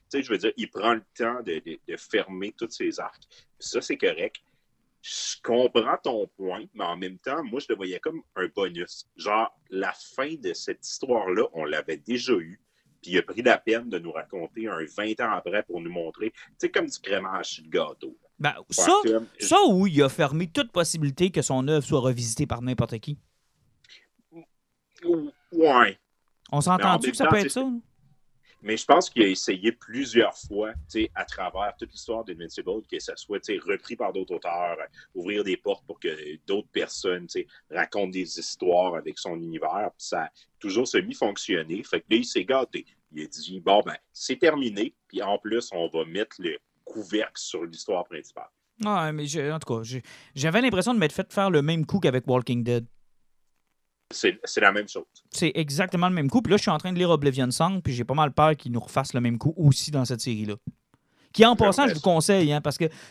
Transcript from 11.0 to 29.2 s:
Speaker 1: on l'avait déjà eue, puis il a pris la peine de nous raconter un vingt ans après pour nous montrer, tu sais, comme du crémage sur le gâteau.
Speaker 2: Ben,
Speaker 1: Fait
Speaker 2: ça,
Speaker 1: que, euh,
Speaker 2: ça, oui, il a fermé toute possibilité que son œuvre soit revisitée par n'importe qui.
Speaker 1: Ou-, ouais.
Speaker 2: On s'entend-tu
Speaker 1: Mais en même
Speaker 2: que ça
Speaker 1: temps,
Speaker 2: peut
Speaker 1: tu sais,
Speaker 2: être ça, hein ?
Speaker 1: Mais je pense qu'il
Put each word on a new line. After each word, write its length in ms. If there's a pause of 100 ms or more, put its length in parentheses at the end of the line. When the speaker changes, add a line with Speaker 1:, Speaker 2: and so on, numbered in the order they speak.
Speaker 1:
on 120
l'avait 320
déjà 360
eue, 280 (400)
puis 100
il 60
a 40
pris 200
la 160
peine 320
de 100
nous 140
raconter 560
un 100 (160)
vingt 240
ans 140
après 300
pour 180
nous 100
montrer, 400
tu 80 (180)
sais, 140
comme 160
du 120
crémage 500
sur 160
le 40
gâteau. 480 (220)
Speaker 2:
Ben, 160 (160)
Speaker 1:
Fait 100
Speaker 2:
ça, 120 (100)
Speaker 1:
que, 60
euh, 100 (200)
Speaker 2:
ça, 180 (100)
oui, 260
il 100
a 60
fermé 380
toute 240
possibilité 600
que 100
son 260
œuvre 180
soit 140
revisitée 480
par 140
n'importe 380
qui. 200 (1900)
Speaker 1:
Ou-, 260 (200)
ouais. 480 (520)
Speaker 2:
On 100
s'entend-tu 220
Speaker 1:
Mais 60
en 120
même 100
Speaker 2:
que 60
ça 80
Speaker 1:
temps, 60
Speaker 2:
peut 60
Speaker 1:
tu 40
sais, 60
Speaker 2:
être 40
ça, 100
hein ? 180 (840)
Speaker 1:
Mais 120
je 80
pense 240
qu'il 140